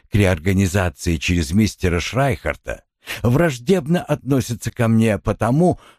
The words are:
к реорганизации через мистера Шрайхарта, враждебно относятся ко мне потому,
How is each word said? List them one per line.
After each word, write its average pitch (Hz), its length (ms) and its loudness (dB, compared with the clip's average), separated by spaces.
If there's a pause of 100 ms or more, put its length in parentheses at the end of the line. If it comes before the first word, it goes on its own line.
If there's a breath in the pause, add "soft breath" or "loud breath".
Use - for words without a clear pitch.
(120)
к - 40 -2
реорганизации 92 1000 0
через 85 340 -2
мистера 92 480 0
Шрайхарта, 90 840 -4 (380 loud breath)
враждебно 151 800 0
относятся 127 680 -4
ко 117 160 0
мне 110 300 2
потому, 120 640 0 (200 loud breath)